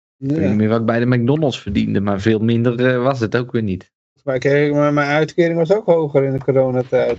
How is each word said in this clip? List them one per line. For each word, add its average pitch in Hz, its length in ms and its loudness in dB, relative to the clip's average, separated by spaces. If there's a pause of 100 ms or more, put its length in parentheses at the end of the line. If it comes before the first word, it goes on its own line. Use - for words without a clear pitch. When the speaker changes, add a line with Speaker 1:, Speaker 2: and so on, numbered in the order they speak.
(180)
Speaker 1:
weet 139 200 -4
Speaker 2:
Ja. 185 100 0
Speaker 1:
niet 104 100 0
meer 107 120 2
wat 117 100 2
ik 113 60 -2
bij 117 140 0
de 120 60 0
McDonald's 127 560 0
verdiende, 107 400 -2
maar 101 200 -2
veel 110 180 2
minder, 117 540 0
eh, 123 100 -2
was 135 160 0
het 110 180 -2
ook 123 140 -4
weer 117 120 -2
niet. 92 280 -6 (320)
Speaker 2:
Maar 131 120 -4
ik, 127 80 -4 (300)
mijn, 147 200 2
mijn 143 160 0
uitkering 156 480 0
was 165 140 0
ook 214 140 0
hoger 156 380 2
in 135 80 0
de 131 120 -4
coronatijd, 127 760 0